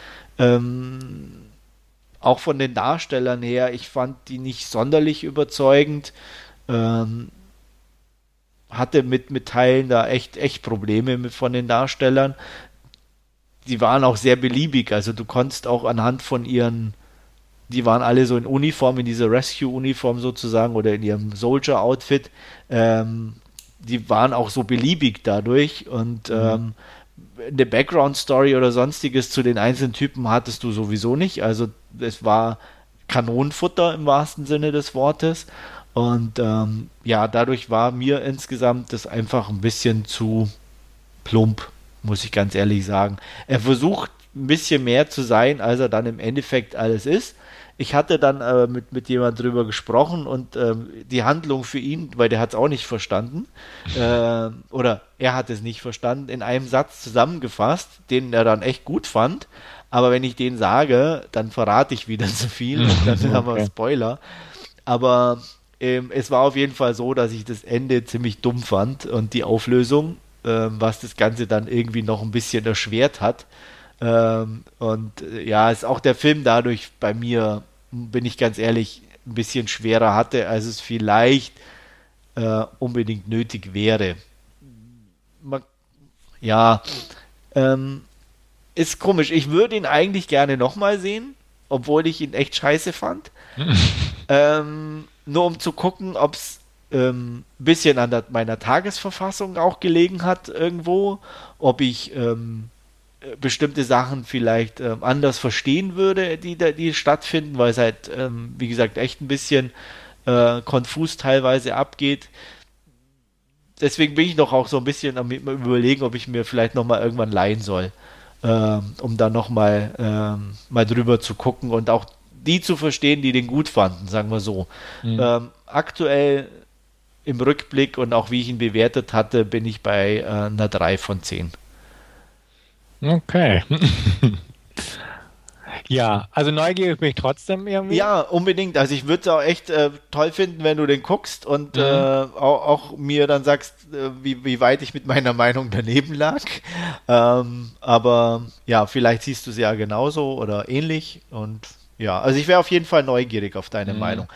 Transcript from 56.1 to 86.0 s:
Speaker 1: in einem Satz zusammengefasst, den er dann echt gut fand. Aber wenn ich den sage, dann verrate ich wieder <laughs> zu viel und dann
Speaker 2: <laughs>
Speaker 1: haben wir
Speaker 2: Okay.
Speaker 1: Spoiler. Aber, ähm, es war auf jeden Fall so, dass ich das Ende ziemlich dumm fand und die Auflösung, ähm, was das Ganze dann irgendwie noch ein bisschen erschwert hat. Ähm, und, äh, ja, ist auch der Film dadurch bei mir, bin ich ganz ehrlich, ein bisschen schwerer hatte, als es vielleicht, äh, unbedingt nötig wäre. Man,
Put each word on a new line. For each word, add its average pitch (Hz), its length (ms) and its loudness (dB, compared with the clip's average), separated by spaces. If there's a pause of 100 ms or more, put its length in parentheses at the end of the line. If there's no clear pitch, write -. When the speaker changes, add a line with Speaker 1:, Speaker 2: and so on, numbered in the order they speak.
Speaker 1:
in 117 140 -8
einem 127 240 -4
Satz 131 360 -2
zusammengefasst, 127 840 0 (220)
den 127 220 0
er 113 100 2
dann 110 180 4
echt 127 240 -4
gut - 220 -6
fand. 139 400 -2 (420)
Aber 123 220 4
wenn 127 120 2
ich 123 120 -4
den 127 220 -4
sage, 131 720 2
dann 110 180 -4
verrate 113 460 2
ich - 120 -12
wieder 110 200 -4
<laughs> 98 60 -4
zu 110 160 -4
viel 123 360 -2
und 90 200 4
dann 107 140 2
Speaker 2:
<laughs> 110 120 2
Speaker 1:
haben 120 160 0
wir 120 60 -2
Speaker 2:
Okay. 107 120 0
Speaker 1:
Spoiler. 120 540 -2 (680)
Aber, 123 560 4 (380)
ähm, 127 320 -2
es 131 200 -4
war 127 100 4
auf 135 140 4
jeden 139 180 0
Fall 120 220 0
so, 120 180 -2
dass 120 180 0
ich 110 140 -10
das 113 180 -10
Ende 123 420 0
ziemlich 117 360 -4
dumm 123 220 0
fand 110 420 -2
und 110 280 -4
die 123 100 0
Auflösung, 123 720 2 (260)
ähm, 113 380 -2
was 110 200 0
das 113 140 -14
Ganze 117 320 0
dann 110 200 0
irgendwie 117 340 -2
noch 107 200 -2
ein 110 100 -6
bisschen 113 340 -4
erschwert 110 560 -2
hat. 110 240 -2 (560)
Ähm, 113 600 0 (160)
und, 110 420 -6
äh, 90 220 -10
ja, 110 280 4
ist 110 140 -4
auch 131 140 -2
der 123 160 2
Film 151 280 2
dadurch 120 460 2 (100)
bei 107 140 0
mir, 113 500 -2 (280)
bin 120 340 -6
ich 117 120 -8
ganz 113 200 -4
ehrlich, 113 440 -2 (240)
ein 120 100 -14
bisschen 117 320 -6
schwerer 113 480 2
hatte, 117 320 0
als 110 180 -2
es 113 160 -10
vielleicht, 117 720 2 (840)
äh, 110 280 -2 (160)
unbedingt 113 480 -4
nötig 110 460 -6
wäre. 104 420 0 (1300)
Man, 135 200 -8 (800)